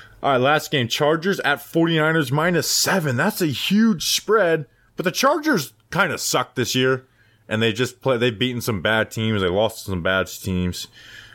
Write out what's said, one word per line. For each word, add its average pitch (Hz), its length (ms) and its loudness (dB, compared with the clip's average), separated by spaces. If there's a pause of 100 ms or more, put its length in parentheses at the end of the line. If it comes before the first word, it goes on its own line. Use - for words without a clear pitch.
(220)
All 139 120 0
right, 127 80 4
last 147 280 2
game. 127 180 0
Chargers 156 520 0
at 139 220 -2
forty-niners 160 680 2
minus 160 380 0
seven. 151 480 0
That's 190 240 0
a 170 60 2
huge 190 680 0
spread, 170 500 2 (320)
but 170 80 -4
the 180 60 -2
Chargers 285 640 0 (180)
kinda 165 260 0
suck - 380 -2
this 123 200 -2
year, 127 300 0 (440)
and 107 120 -2
they 113 120 2
just 117 280 -4
play, 131 160 0
they've 117 200 0
beaten 120 240 -2
some 104 200 -4
bad 107 300 2
teams. 110 300 -2
They 92 80 2
lost 104 360 0
to 98 60 -8
some 90 120 -4
bad 95 240 0
teams. 90 600 -4 (480)